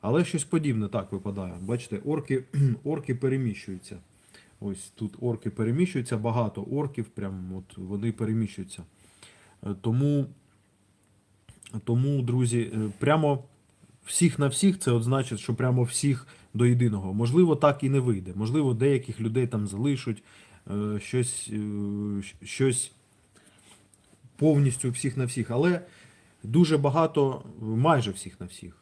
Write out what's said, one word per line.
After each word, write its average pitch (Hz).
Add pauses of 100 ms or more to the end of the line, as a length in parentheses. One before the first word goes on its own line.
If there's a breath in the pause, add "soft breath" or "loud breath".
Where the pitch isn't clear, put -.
Але 135
щось 160
подібне 131
так 98
випадає. 95
Бачите, 107
орки, 139 (200)
<clears throat> 123
орки 143
переміщуються. 123 (640 loud breath)
Ось 98
тут 107
орки 117
переміщуються, 123
багато 110
орків, 139
прям 95
от 92
вони 101
переміщуються. 107 (840 loud breath)
Е, 101
тому, 135 (1600)
тому, 131
друзі, 120
е, 110 (200)
прямо 143 (600)
всіх -
на 143
всіх, 190
це -
от 120
значить, 123
що 120
прямо 127
всіх 131 (280 loud breath)
до 120
єдиного. 107
Можливо, 143
так 143
і 135
не 139
вийде. 98
Можливо, 120
деяких 127
людей 113
там 110
залишать, 120 (480 loud breath)
е, 104
щось, -
е, 104
щ-, 101 (100)
щось - (1400 loud breath)
повністю 143
всіх 123
на 131
всіх. 120
Але 170 (600 loud breath)
дуже 151
багато, 143 (180)
майже 113
всіх -
на 92
всіх. -